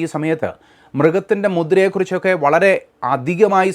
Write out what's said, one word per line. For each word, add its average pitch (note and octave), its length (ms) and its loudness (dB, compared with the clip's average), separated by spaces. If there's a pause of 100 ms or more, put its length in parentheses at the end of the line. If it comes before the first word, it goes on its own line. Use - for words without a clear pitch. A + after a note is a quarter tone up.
ഈ D#3+ 120 -4
സമയത്ത് D#3 360 -4 (440)
മൃഗത്തിൻ്റെ F#3+ 540 0 (100)
മുദ്രയെക്കുറിച്ചൊക്കെ F#3 760 0 (100)
വളരെ F3 280 4 (420)
അധികമായി F#3 600 0